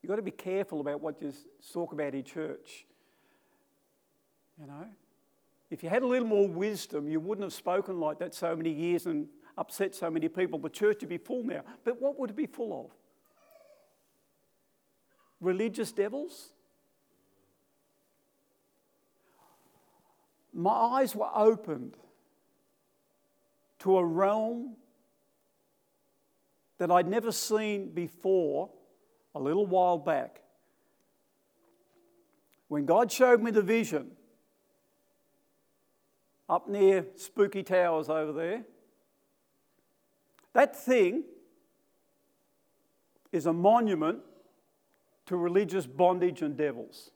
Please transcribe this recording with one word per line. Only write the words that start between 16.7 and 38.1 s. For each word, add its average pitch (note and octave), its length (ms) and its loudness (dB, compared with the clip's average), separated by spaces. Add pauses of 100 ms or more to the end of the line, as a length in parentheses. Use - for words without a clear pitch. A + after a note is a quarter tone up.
My F3+ 140 2
eyes A#3+ 420 2
were G#3 220 -4
opened G#3+ 600 2 (1800)
to F#3+ 180 4
a F3+ 80 4
realm A3 720 -2 (2000)
that F3 120 -2
I'd F3 200 6
never A3 240 -2
seen G#3 560 -4
before E3+ 800 -2 (680)
a D3+ 40 -8
little E3+ 280 0
while F3+ 300 4
back. C#3 460 -4 (2250)
When D3 160 -2
God A3+ 260 4
showed B3 300 6
me A#3 100 -2
the G#3 100 4
vision F#3 500 0 (2250)
up F3 220 0
near G3 360 6 (120)
Spooky G3 440 -2
Towers E3+ 460 2
over D#3 240 -2